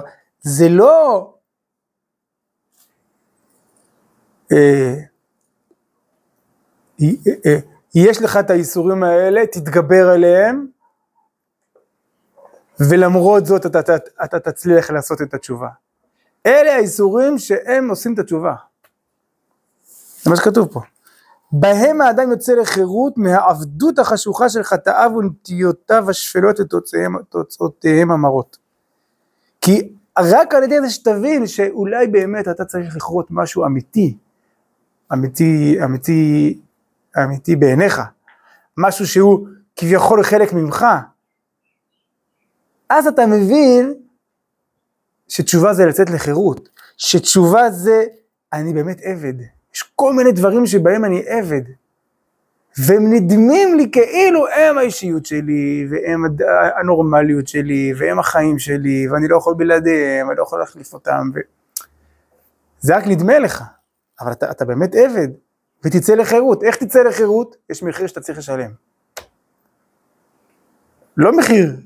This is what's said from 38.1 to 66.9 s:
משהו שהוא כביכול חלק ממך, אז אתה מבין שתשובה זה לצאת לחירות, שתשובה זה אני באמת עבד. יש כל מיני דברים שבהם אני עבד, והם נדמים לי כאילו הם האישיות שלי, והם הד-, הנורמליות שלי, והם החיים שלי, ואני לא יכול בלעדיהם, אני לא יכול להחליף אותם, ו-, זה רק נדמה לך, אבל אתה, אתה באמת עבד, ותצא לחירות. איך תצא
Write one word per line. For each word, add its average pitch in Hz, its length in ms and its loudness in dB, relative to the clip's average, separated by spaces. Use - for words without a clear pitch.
משהו 190 300 -2
שהוא 196 400 4
כביכול 190 480 2
חלק 208 300 0
ממך, 160 320 -2
אז 294 180 2
אתה 277 180 2
מבין 247 680 4
שתשובה 175 460 0
זה 185 120 4
לצאת 170 240 2
לחירות, 156 600 -4
שתשובה 190 760 2
זה 214 320 0
אני 156 200 -6
באמת 160 300 -6
עבד. 165 300 -8
יש - 80 -10
כל 269 180 2
מיני 254 180 4
דברים 196 340 2
שבהם 190 400 2
אני 185 220 -2
עבד, 185 340 -4
והם 208 360 2
נדמים 233 600 4
לי 277 160 2
כאילו 311 560 0
הם 302 300 2
האישיות 185 480 -4
שלי, 147 640 -4
והם 165 360 -4
הד-, 147 160 -4
הנורמליות 151 680 0
שלי, 143 500 -4
והם 165 220 -2
החיים 156 400 -2
שלי, 139 480 -4
ואני 151 200 -2
לא 170 100 2
יכול 170 200 -2
בלעדיהם, 160 720 0
אני - 80 -6
לא - 60 -4
יכול 85 160 -6
להחליף - 340 -12
אותם, 69 420 -4
ו-, - 40 -8
זה 151 180 0
רק 208 100 -4
נדמה 196 320 2
לך, 208 240 -4
אבל 120 100 -6
אתה, - 200 -6
אתה 131 140 -8
באמת 139 300 -4
עבד, 226 320 2
ותצא 180 300 2
לחירות. 226 480 0
איך 220 120 0
תצא 247 280 2